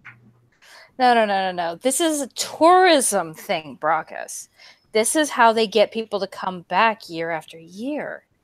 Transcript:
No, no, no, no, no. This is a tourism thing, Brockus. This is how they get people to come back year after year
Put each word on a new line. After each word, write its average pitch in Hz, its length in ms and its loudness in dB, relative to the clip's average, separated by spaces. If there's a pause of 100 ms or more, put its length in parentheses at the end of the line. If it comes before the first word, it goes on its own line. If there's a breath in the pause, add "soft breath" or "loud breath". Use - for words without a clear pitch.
(1000 soft breath)
No, 247 160 4
no, 226 100 4
no, 196 260 -2
no, - 20 -4
no. 175 240 -6
This 269 240 -2
is 311 200 0
a 262 80 -6
tourism 302 1080 2
thing, 156 460 -8
Brockus. - 680 -6 (440 soft breath)
This 220 220 0
is 302 160 2
how 226 220 4
they 220 160 0
get 214 240 2
people 220 260 -6
to 185 80 -6
come 185 360 -10
back 214 460 0
year 165 220 -6
after 160 260 -10
year 190 680 -12 (200)